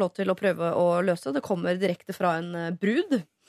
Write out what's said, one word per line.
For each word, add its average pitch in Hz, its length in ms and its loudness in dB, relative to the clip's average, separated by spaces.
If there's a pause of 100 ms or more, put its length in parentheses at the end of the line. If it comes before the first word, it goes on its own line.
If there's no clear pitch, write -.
lov 175 80 -8
til 190 120 -2
å 185 80 2
prøve 170 380 0
å 175 320 4
løse. 185 260 -2
Det 277 120 -2
kommer 180 340 -2
direkte 185 380 -2
fra 175 220 2
en, 175 180 -6
eh, 170 160 -4
brud. 240 500 0 (280)